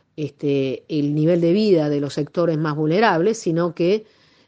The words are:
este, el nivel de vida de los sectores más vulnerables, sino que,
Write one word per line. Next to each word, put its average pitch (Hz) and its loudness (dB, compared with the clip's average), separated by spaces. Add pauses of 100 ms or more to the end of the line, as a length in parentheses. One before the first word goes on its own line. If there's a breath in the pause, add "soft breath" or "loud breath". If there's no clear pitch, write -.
(140)
este, 139 -4
el 147 -2
nivel 165 2
de 170 2
vida 185 2
de 147 -2
los 143 -6
sectores 165 -2
más 151 -2
vulnerables, 180 2
sino 170 -2
que, 190 0 (420 soft breath)